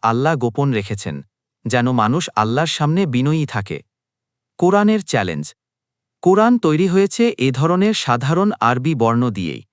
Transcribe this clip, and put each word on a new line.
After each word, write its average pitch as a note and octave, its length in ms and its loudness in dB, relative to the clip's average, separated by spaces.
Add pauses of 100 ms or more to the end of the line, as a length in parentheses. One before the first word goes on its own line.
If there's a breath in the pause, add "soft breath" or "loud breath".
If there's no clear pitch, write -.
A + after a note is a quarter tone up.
আল্লাহ B2+ 340 0
গোপন B2 360 -2
রেখেছেন, G2+ 440 -6 (480)
যেন A#2+ 260 0
মানুষ B2 340 0 (120)
আল্লাহর A#2 300 0
সামনে D#3 400 0
বিনয়ী C#3+ 400 0
থাকে। G2 320 -8 (800)
কোরআনের G3+ 440 2
চ্যালেঞ্জ। F2 420 -4 (800)
কোরআন G#3+ 360 4
তৈরি D#3+ 300 2
হয়েছে G3 360 0 (140)
এ B2+ 140 0
ধরনের F3+ 420 2
সাধারণ D3 540 0 (120)
আরবি B2 340 0
বর্ণ A#2 360 2
দিয়েই। E2 320 -6 (100)